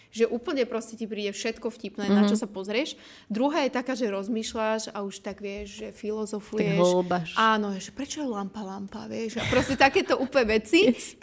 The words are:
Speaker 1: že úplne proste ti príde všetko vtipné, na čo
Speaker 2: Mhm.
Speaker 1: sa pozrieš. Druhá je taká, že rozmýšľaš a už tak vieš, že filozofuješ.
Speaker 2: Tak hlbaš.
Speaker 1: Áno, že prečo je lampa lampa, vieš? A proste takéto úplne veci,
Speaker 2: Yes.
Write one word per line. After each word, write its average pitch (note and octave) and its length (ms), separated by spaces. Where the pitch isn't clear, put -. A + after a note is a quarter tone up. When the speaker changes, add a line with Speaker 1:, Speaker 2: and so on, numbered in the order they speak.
Speaker 1:
že A3+ 180
úplne B3+ 360
proste A3+ 320
ti A3 120
príde G3+ 240
všetko A3+ 400
vtipné, G3+ 380
na G#3 160
čo G#3 100
Speaker 2:
Mhm. G#3+ 80
Speaker 1:
sa A3+ 40
pozrieš. G#3 520
Druhá C#4+ 360
je C4 100
taká, C4 220
že A3 160
rozmýšľaš A3 800
a G3+ 120
už G3 200
tak G3+ 160
vieš, G3+ 280
že G#3+ 160
filozofuješ. G#3+ 720
Speaker 2:
Tak F3 120
hlbaš. F3+ 440
Speaker 1:
Áno, A3 400
že F#3+ 180
prečo C#4+ 280
je D4 80
lampa G3+ 340
lampa, G3+ 460
vieš? A3 320
A - 80
proste B3+ 300
takéto C#4 400
úplne A3 420
veci, E4+ 300
Speaker 2:
Yes. - 340